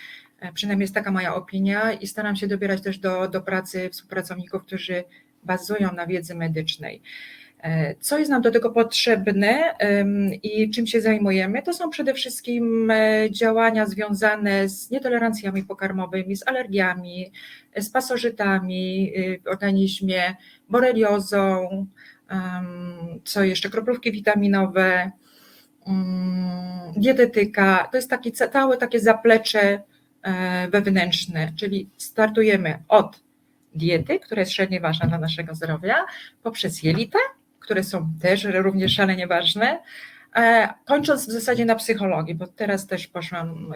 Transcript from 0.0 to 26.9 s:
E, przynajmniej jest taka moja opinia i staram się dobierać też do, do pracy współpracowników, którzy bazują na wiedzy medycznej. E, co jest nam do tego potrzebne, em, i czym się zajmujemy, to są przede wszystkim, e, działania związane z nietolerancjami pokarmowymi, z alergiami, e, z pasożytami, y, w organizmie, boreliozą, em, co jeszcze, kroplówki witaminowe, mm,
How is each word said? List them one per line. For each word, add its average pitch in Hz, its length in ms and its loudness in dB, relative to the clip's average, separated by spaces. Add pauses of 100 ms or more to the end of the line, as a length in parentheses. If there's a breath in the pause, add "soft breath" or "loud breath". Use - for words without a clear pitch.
E, 175 120 -12
przynajmniej 196 320 -2
jest 190 100 -6
taka 202 180 -2
moja 185 220 -2
opinia 196 580 0
i 190 140 -8
staram 208 300 -4
się 202 100 -4
dobierać 196 360 -2
też 190 160 -6
do, 185 300 -2
do 185 140 -4
pracy 185 480 -6
współpracowników, 185 720 -10
którzy 180 420 -8 (400 soft breath)
bazują 190 480 -2
na 170 140 -8
wiedzy 175 280 -6
medycznej. 160 680 -6 (600 loud breath)
E, 160 380 -2
co 294 180 -2
jest 302 120 2
nam 254 120 2
do 233 80 6
tego 233 200 2
potrzebne, 226 1080 2
em, 202 640 2
i 214 280 0
czym 226 160 -2
się 226 140 2
zajmujemy, 208 600 2
to 349 100 -4
są 339 180 -4
przede 269 240 -2
wszystkim, 233 760 -2
e, 220 400 4
działania 220 560 2
związane 202 840 0
z - 220 -10
nietolerancjami 226 720 -2
pokarmowymi, 190 720 -4
z - 120 -8
alergiami, 185 840 -4 (420 loud breath)
e, 208 80 -4
z 208 80 -8
pasożytami, 190 1300 -2
y, 185 260 -4
w - 40 -10
organizmie, 190 880 0 (320 loud breath)
boreliozą, 196 1160 2 (420 loud breath)
em, 175 960 -8
co 202 200 0
jeszcze, 190 260 0
kroplówki 233 420 -2
witaminowe, 190 960 2 (760 soft breath)
mm, 185 1120 -4